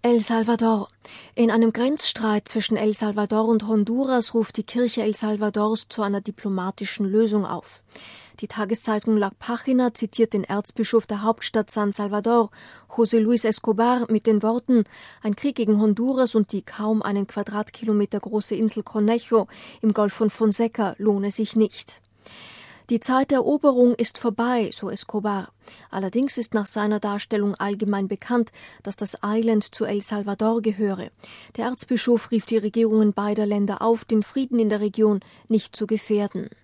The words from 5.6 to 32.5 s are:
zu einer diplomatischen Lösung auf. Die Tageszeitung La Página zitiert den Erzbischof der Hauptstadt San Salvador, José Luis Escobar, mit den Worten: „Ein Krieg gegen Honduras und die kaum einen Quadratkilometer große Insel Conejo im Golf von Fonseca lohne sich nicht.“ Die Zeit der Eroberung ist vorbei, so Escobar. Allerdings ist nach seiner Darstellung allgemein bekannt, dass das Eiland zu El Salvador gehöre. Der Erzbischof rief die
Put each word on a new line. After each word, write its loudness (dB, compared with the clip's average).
zu -6
einer -2
diplomatischen -6
Lösung 2
auf. -10
Die -10
Tageszeitung -2
La 0
Página 0
zitiert 0
den -2
Erzbischof 0
der -4
Hauptstadt 0
San 0
Salvador, 0
José 2
Luis 2
Escobar, 2
mit 2
den 4
Worten: 2
„Ein -2
Krieg -4
gegen 2
Honduras 2
und 2
die -4
kaum -2
einen -2
Quadratkilometer -2
große -4
Insel -2
Conejo 0
im 2
Golf 2
von 0
Fonseca 0
lohne 0
sich -4
nicht.“ 0
Die 0
Zeit 2
der 4
Eroberung 4
ist -2
vorbei, 0
so -8
Escobar. -4
Allerdings -2
ist -6
nach 0
seiner 0
Darstellung -2
allgemein -2
bekannt, -2
dass -8
das -8
Eiland 0
zu -4
El -4
Salvador -2
gehöre. -2
Der -4
Erzbischof 0
rief 0
die 0